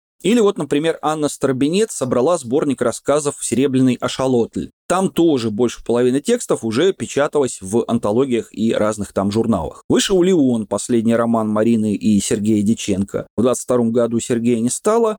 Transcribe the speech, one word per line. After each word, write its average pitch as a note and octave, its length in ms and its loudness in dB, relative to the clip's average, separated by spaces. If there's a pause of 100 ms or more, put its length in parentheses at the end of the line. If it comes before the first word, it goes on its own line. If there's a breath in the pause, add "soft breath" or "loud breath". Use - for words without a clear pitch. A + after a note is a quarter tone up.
(220)
Или A#3 180 2
вот, G3+ 180 2
например, D3+ 440 -2
Анна D#3 260 -2
Старобинец C#3+ 640 0
собрала C3+ 460 0
сборник C3+ 440 -2
рассказов C#3 580 -2
"Серебряный B2+ 600 0
ашалотль". B2 680 -2 (200)
Там F#3 220 0
тоже C#3 400 2
больше A2+ 340 -2
половины B2 360 2
текстов A#3 440 -2
уже C3 280 0
печаталось C#3 680 -2
в G2+ 260 0
антологиях A#2 640 0
и A2+ 200 -2
разных G#2+ 400 -2
там G2+ 180 0
журналах. G#2+ 580 -2
Вышел F#3 340 2
"Леон", C3+ 440 2
последний A2+ 480 0
роман A#2 340 0
Марины G#2+ 460 2
и G#2 260 2
Сергея G#2 420 0
Дьяченко. G2 640 -2 (100)
В G#2+ 60 0
двадцать B2 220 0
втором A#2+ 280 0
году A#2 280 0
Сергея A#2 400 0
не A#2+ 100 0
стало. G#3+ 480 0